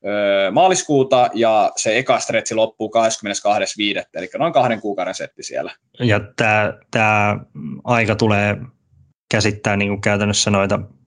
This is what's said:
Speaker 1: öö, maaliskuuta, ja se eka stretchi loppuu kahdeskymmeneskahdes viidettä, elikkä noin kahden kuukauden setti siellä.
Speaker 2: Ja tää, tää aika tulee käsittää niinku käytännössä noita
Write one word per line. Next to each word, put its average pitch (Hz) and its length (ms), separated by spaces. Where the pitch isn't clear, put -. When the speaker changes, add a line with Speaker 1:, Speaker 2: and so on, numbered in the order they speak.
Speaker 1:
öö, 98 440
maaliskuuta, 135 840
ja 110 420
se 113 220
eka 127 200
stretchi - 360
loppuu 110 340
kahdeskymmeneskahdes 104 880
viidettä, 101 420
elikkä 90 200
noin 160 140
kahden 123 280
kuukauden 95 340
setti - 280
siellä. 69 300
Speaker 2:
Ja 110 200
tää, 107 360
tää 107 460
aika 113 300
tulee 104 420
käsittää 107 460
niinku 101 240
käytännössä 104 500
noita 98 300